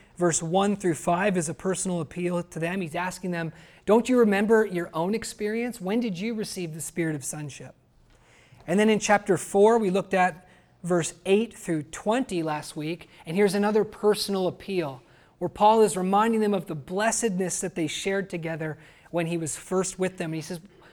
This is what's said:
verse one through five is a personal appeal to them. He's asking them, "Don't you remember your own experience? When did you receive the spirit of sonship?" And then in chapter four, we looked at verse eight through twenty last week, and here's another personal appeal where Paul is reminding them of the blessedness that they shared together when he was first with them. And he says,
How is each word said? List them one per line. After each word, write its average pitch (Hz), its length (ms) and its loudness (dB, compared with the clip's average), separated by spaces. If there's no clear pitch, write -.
verse 175 260 2
one 190 340 0
through 180 180 0
five 180 420 0
is 160 120 -2
a 160 60 -6
personal 180 460 -2
appeal 175 420 -4
to 170 160 -14
them. 175 220 -4
He's 160 160 -6
asking 180 340 -6
them, 165 220 -4
"Don't 233 240 6
you 254 80 4
remember 214 480 4
your 175 260 -4
own 170 220 -2
experience? 226 680 -6
When 196 200 -2
did 214 180 -4
you 226 160 -4
receive 185 400 -6
the 160 80 -10
spirit 160 320 -4
of 139 100 -8
sonship?" 143 500 -12
And 185 140 2
then 220 100 6
in 214 80 4
chapter 202 400 2
four, 214 400 4
we 208 120 0
looked 185 220 -2
at 180 340 0
verse 170 320 0
eight 214 300 2
through 156 300 -4
twenty 208 580 -2
last 151 340 -6
week, 160 320 -8
and 165 120 -6
here's 202 180 4
another 208 300 2
personal 202 640 0
appeal 160 540 -4
where 175 100 -2
Paul 214 320 4
is 208 160 4
reminding 202 440 2
them 208 120 2
of 190 140 -2
the 170 80 -6
blessedness 185 840 -2
that 185 140 -6
they 165 120 -2
shared 196 420 -4
together 160 480 -6
when 170 160 0
he 170 100 -2
was 160 180 -6
first - 420 -2
with 185 200 -4
them. 160 140 -4
And - 20 -4
he 160 80 -6
says, 170 180 -10